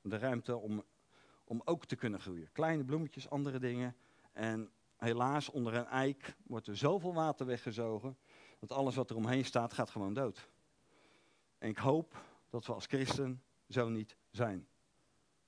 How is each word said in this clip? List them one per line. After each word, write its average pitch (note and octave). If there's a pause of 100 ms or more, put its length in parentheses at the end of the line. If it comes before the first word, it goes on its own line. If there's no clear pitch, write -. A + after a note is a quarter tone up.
De G#2
ruimte A#2+
om, G#2+ (600)
om A#2
ook E3+
te -
kunnen G#2+
groeien. E2+
Kleine D#3
bloemetjes, C#3
andere C#3
dingen. B2 (360)
En A2 (240)
helaas, B2
onder A#2
een A#2+
eik C3+
wordt A2+
er G2+
zoveel E3+
water D#3+
weggezogen, A#2 (420)
dat -
alles C3
wat C3
er A#2
omheen B2
staat, A#2
gaat A#2+
gewoon G2+
dood. B2+ (1080)
En A2
ik G#2+
hoop D3 (260)
dat A#2
we A#2+
als G2+
christen C3 (260)
zo A#2+
niet A2 (140)
zijn. G#2 (800)